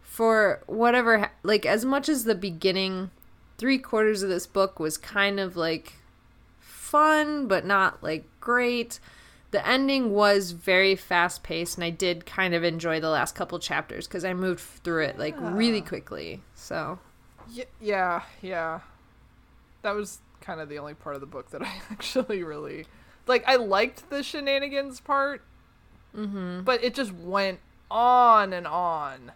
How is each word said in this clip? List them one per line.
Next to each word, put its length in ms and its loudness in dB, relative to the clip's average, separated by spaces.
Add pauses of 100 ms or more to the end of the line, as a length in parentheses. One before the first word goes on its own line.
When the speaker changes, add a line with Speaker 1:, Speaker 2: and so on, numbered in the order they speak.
Speaker 1:
for 640 2
whatever 520 4
ha-, 120 0 (120)
like, 240 2
as 180 2
much 240 0
as 160 0
the 120 2
beginning 760 -2 (480)
three 200 2
quarters 440 2
of 60 -2
this 180 -2
book 320 0
was 180 -4
kind 440 0
of, 160 -6
like, 380 -4 (680)
fun, 880 2
but 180 2
not, 360 2
like, 220 -4 (160)
great, 600 0 (500)
the 160 0
ending 460 2
was 400 4
very 420 4
fast-paced, 840 -2
and 80 -6
I 60 -2
did 340 -2
kind 300 -2
of 80 0
enjoy 380 -2
the 100 -2
last 240 0
couple 240 -6
chapters 480 -6
'cause 180 -8
I 100 -4
moved 260 -4
through 440 -4
it, 140 -6
like, 200 -4
really 420 0
Speaker 2:
Yeah. 80 -10
Speaker 1:
quickly, 540 -12 (120)
so. 460 -8 (560)
Speaker 2:
Y-, 100 -12 (140)
yeah, 420 0 (180)
yeah. 400 -6 (1040)
That 140 -2
was 240 -8 (200)
kind 200 -12
of 80 -10
the 100 -12
only 160 -12
part 220 -10
of 40 -10
the 60 -14
book 240 -14
that 120 -12
I 200 -10
<laughs> 80 -16
actually 540 -4
really, 420 -12 (420)
like, 180 4
I 80 6
liked 560 2
the 140 -4
shenanigans 760 -4
part, 420 -2 (760)
Speaker 1:
Mm-hmm. 460 -6
Speaker 2:
but 220 2
it 80 0
just 200 -4
went 480 -2 (300)
on 640 6
and 140 -6
on. 680 -4